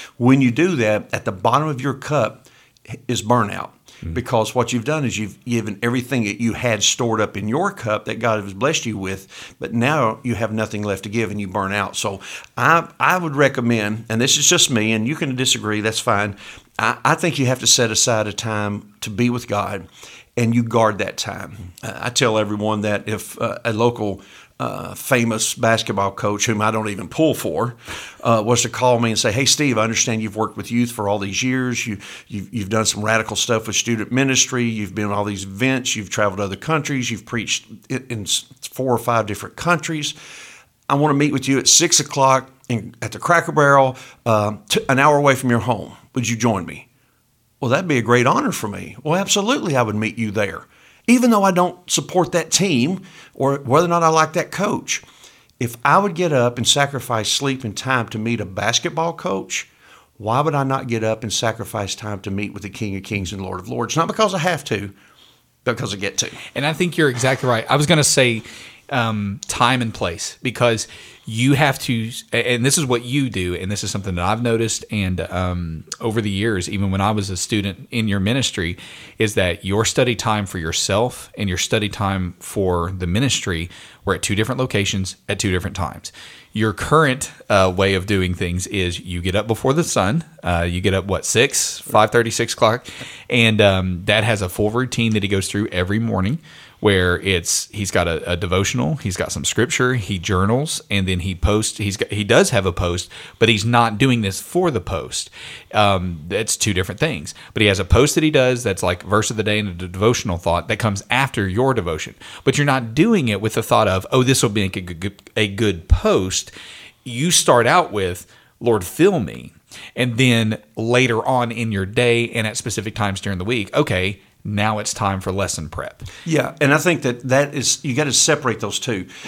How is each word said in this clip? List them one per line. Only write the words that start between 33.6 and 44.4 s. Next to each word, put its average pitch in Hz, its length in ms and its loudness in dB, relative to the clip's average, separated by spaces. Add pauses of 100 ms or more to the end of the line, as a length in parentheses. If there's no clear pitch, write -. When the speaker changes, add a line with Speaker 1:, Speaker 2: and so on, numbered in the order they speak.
Speaker 1:
with 107 80 -4
student 113 380 -2
ministry. 131 500 0
You've 107 320 -4
been 104 120 -2
on 101 40 -4
all 101 140 -2
these 101 180 -6
events. 123 540 -2
You've 98 120 -8
traveled 104 280 -2
to 101 80 -4
other 98 100 -6
countries. 143 560 -4
You've 107 140 -8
preached - 400 -6 (240)
in, 127 200 -8
in 113 120 -6
s-, - 240 -4 (160)
four 127 320 -2
or 117 40 4
five 117 280 2
different - 320 -8
countries. 160 560 -2 (760)
I 139 60 2
wanna 143 200 4
meet 143 180 2
with 131 160 -2
you 135 100 2
at 131 80 -2
six - 320 4
o'clock 131 500 2 (200)
in, 113 320 -4
at 107 100 -4
the 101 80 -12
Cracker 170 320 2
Barrel, 139 460 6 (280)
uh, 107 300 2 (140)